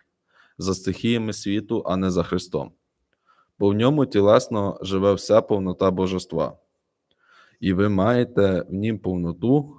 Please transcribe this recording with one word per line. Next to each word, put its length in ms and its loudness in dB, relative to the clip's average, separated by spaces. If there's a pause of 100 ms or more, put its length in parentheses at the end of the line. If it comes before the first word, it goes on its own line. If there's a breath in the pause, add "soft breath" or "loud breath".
(580 soft breath)
за 160 -4
стихіями 600 -2
світу, 520 -4
а 120 -2
не 140 0
за 120 0
Христом. 480 -6 (880)
Бо 100 4
в 40 4
ньому 320 2
тілесно 760 2
живе 320 2
вся 280 2
повнота 500 0
божества. 680 -4 (1040 soft breath)
І 140 0
ви 160 2
маєте 800 2
в 40 -8
нім 260 -4
повноту, 800 -2